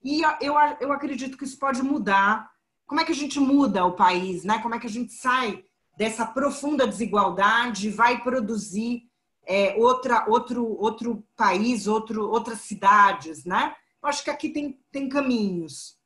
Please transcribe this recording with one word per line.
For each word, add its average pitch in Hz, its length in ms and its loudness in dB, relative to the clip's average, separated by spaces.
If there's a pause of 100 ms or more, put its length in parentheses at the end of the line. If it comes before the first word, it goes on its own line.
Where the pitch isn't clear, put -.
E 302 200 0
a-, 302 160 2
eu 285 180 0
a-, 294 220 4
eu 285 120 -2
acredito 269 440 -6
que 277 80 -10
isso - 140 -12
pode 254 240 -2
mudar. 202 680 2 (360)
Como 294 140 -2
é 330 40 0
que 320 80 -2
a 262 40 0
gente 285 240 -4
muda 262 440 4
o 180 120 2
país, 180 480 2
né? 214 140 0
Como 233 160 -4
é 233 40 -6
que 240 80 -10
a 214 40 -8
gente 233 220 -8
sai 247 520 -2 (320)
dessa 214 300 -2
profunda 277 600 -2
desigualdade 202 1000 0
e - 20 -2
vai 233 320 2
produzir, 226 880 -4 (360)
é, 196 300 2
outra, 240 520 4
outro, 233 360 0 (140)
outro 220 460 -4 (120)
país, 208 500 2
outro, 214 420 -2
outras 226 320 -2
cidades, 196 840 4
né? 226 300 -2 (280)
Eu 294 60 -2
acho 294 140 -4
que 302 80 -4
aqui - 200 -6
tem, 294 280 -6 (140)
tem 277 160 -6
caminhos. 214 960 -2